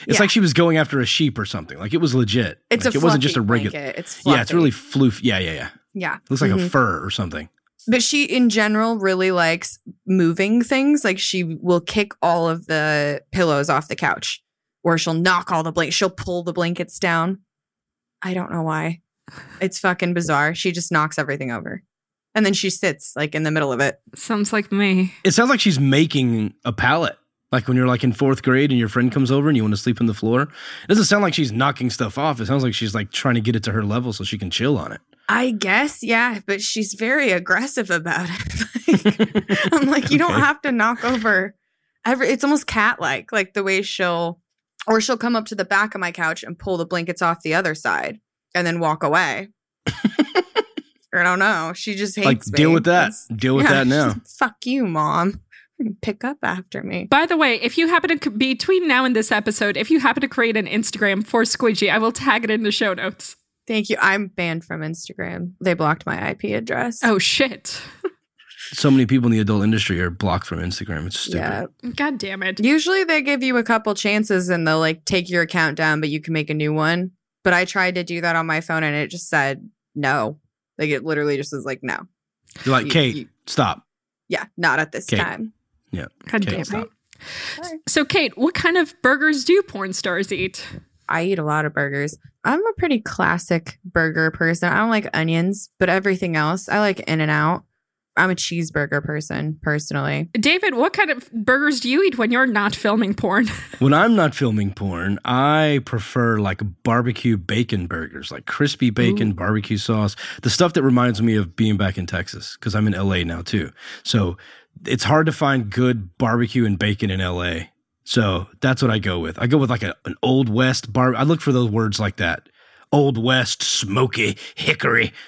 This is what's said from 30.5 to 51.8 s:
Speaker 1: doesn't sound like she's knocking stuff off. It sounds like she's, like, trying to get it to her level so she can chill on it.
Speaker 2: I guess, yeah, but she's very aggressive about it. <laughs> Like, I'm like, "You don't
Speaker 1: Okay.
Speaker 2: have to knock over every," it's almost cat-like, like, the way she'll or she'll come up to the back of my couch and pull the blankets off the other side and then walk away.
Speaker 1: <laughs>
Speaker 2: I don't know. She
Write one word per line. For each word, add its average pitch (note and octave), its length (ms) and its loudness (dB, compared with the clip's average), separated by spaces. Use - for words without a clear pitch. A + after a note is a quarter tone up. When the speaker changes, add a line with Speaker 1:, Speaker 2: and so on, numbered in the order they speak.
Speaker 1:
doesn't G#3 180 4
sound G#3 160 4
like F3+ 140 0
she's C#3 160 0
knocking B2+ 400 0
stuff - 260 -4
off. C#3 240 -2
It G#2+ 60 -6
sounds C3+ 160 2
like A#2+ 100 0
she's, G#2+ 220 -4
like, G#2 160 -4
trying B2 240 0
to A#2 60 0
get A#2 140 0
it G#2+ 100 -2
to A#2 60 -4
her A2 120 0
level A#2 280 -2
so G2 120 -8
she F#2+ 160 -6
can F#2 100 -6
chill C3 300 0
on - 120 -8
it. - 100 -14
Speaker 2:
I A#3+ 240 0
guess, G#3+ 520 0
yeah, A#3 420 0
but G3 160 -4
she's G#3 320 -4
very B3+ 380 0
aggressive F#3 580 0
about E3+ 400 -2
it. - 320 -6
<laughs> - 0 -
Like, - 840 2
I'm C#4+ 160 4
like, C#4+ 220 2
"You D4 80 4
don't E4+ 140 2
Speaker 1:
Okay. - 60 2
Speaker 2:
have D4 220 2
to C#4+ 100 -2
knock A#3 320 0
over G#3+ 520 0
every," B3+ 240 0
it's C4+ 140 0
almost C#4+ 240 2
cat-like, E3 640 0
like, G3 240 -2
the G3+ 80 -2
way F#3+ 180 2
she'll F3 580 -2
or A3 140 4
she'll A#3+ 160 -2
come A#3+ 180 0
up A3 120 0
to A3 80 -10
the G3 100 -2
back G3+ 300 0
of G3 60 -6
my F3 100 -4
couch E3+ 320 -4
and - 160 -12
pull F#3 180 -2
the E3 80 -2
blankets E3+ 360 -4
off E3+ 200 0
the D#3 140 -2
other E3 200 0
side D#2 440 -4
and F3+ 140 0
then E3+ 120 -2
walk D#3 240 0
away. D#3+ 460 0
Speaker 1:
<laughs> - 200 -14
Speaker 2:
I F3 100 2
don't F3+ 160 2
know. F3+ 340 0
She G3+ 220 -8